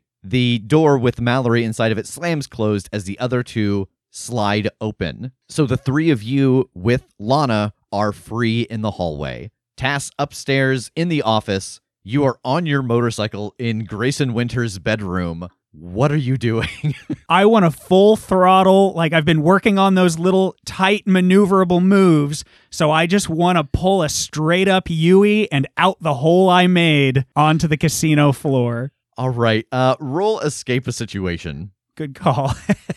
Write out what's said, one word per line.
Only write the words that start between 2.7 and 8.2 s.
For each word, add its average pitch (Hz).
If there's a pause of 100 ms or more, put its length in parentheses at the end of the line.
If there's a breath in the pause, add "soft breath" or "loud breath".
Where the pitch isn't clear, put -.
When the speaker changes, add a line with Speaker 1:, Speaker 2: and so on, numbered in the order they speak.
Speaker 1:
as 101
the 95
other 123
two 101 (240)
slide 104 (120)
open. 104 (180)
So 156
the 127
three 151
of 113
you 131
with 113 (140)
Lana 110 (200)
are 104
free 113